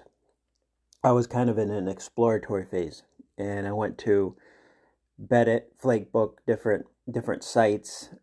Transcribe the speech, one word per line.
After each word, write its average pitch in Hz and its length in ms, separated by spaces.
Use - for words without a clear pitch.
I 131 80
was 120 160
kind 123 220
of 107 80
in 107 120
an 101 180
exploratory 101 800
phase. 87 380
And 101 300
I 101 40
went 104 280
to 101 360
Beddit, 117 420
Flakebook, 113 640
different, 107 420
different 117 340
sites, - 640